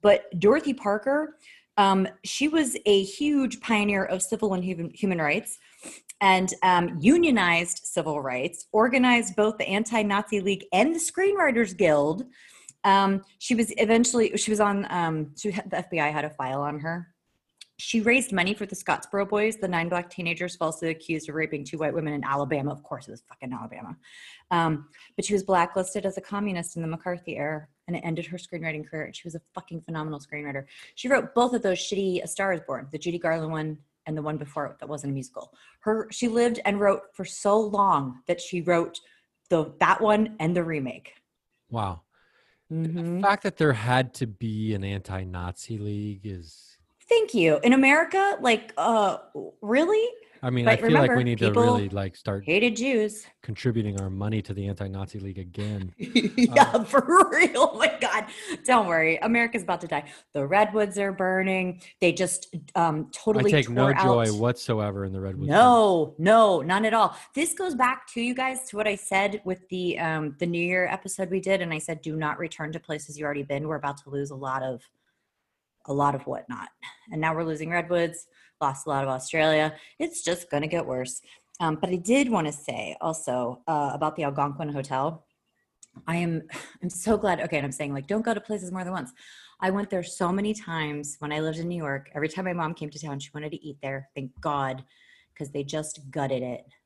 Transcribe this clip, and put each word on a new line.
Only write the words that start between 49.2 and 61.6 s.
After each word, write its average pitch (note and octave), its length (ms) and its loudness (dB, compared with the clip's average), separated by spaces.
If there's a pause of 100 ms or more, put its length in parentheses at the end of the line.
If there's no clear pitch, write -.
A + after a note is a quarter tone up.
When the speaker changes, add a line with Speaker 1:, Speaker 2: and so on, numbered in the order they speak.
Speaker 1:
really? E4+ 480 2 (360)
Speaker 2:
I B2+ 60 0
mean, B2 160 2
I - 80 6
Speaker 1:
But A2+ 120 0
Speaker 2:
feel - 120 6
like B2+ 120 6
we B2 80 4
Speaker 1:
remember, B2 60 2
Speaker 2:
need A#2+ 140 0
to A2+ 120 4
Speaker 1:
people G2+ 120 4
Speaker 2:
really, G#2 260 4
like, G2 280 -4
start G2+ 280 -6
Speaker 1:
hated G#3 300 2
Jews. G#3+ 500 -2 (200)
Speaker 2:
contributing G#2+ 560 -2
our G2 100 -4
money G2+ 320 -2
to G2+ 100 -8
the G2 140 -6
Anti-Nazi G2 540 -8
League G2 180 -10
again. F#2+ 580 -8
Speaker 1:
<laughs> - 60 -12 (340)
Yeah, B3 380 6
Speaker 2:
Um, A#3 100 4
Speaker 1:
for C4+ 160 4 (320)
real. D#4+ 400 4
Oh G#3+ 60 -10
my D#4 220 2
God. A3 240 -2 (400)
Don't A3+ 240 4
worry. D#3+ 300 2
America's A#3 440 0
about F3 200 -2
to F3 40 -12
die. D3+ 180 -4 (280)
The C#3+ 120 -2
redwoods G3+ 540 2
are G3 140 0
burning. F#3 680 0 (200)